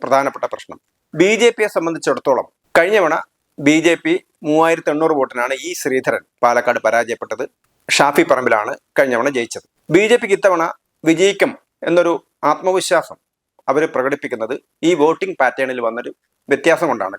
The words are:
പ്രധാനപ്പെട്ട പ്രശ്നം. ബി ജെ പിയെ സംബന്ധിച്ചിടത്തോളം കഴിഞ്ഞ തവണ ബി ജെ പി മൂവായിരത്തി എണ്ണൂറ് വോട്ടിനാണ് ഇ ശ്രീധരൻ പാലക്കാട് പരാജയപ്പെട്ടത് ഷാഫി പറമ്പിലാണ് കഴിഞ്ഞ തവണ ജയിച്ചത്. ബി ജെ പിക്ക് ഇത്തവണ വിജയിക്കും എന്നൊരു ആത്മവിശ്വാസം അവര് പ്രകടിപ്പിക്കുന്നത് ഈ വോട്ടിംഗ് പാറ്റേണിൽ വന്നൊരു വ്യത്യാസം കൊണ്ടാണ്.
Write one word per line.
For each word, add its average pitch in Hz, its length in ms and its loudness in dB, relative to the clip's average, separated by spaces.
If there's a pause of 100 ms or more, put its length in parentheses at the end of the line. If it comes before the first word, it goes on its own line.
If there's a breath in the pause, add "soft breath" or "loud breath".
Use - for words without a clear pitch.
പ്രധാനപ്പെട്ട 135 440 -2
പ്രശ്നം. - 320 -12 (360)
ബി 180 180 4 (100)
ജെ 240 80 6
പിയെ 214 180 -2
സംബന്ധിച്ചിടത്തോളം 151 800 -2 (300)
കഴിഞ്ഞ 185 220 4
തവണ 160 160 2 (420)
ബി 151 220 2
ജെ 165 160 4
പി 160 180 -2 (300)
മൂവായിരത്തി 160 500 0
എണ്ണൂറ് 160 180 0
വോട്ടിനാണ് 131 420 -2
ഇ 135 200 -10
ശ്രീധരൻ 127 500 -2 (200)
പാലക്കാട് 120 360 2
പരാജയപ്പെട്ടത് 113 640 -4 (460)
ഷാഫി 147 340 2
പറമ്പിലാണ് 123 500 0 (260)
കഴിഞ്ഞ 135 160 2
തവണ 123 140 0
ജയിച്ചത്. 117 380 -6 (220)
ബി 175 180 4
ജെ 233 140 4
പിക്ക് 196 180 -2
ഇത്തവണ 175 240 2 (400)
വിജയിക്കും 359 480 2 (320)
എന്നൊരു 170 300 2 (300)
ആത്മവിശ്വാസം 165 760 -2 (500)
അവര് 151 260 0
പ്രകടിപ്പിക്കുന്നത് 127 640 -6 (280)
ഈ 170 100 2
വോട്ടിംഗ് 160 480 0
പാറ്റേണിൽ 127 460 -2
വന്നൊരു 120 260 -8 (360)
വ്യത്യാസം 156 380 2
കൊണ്ടാണ്. 101 320 -4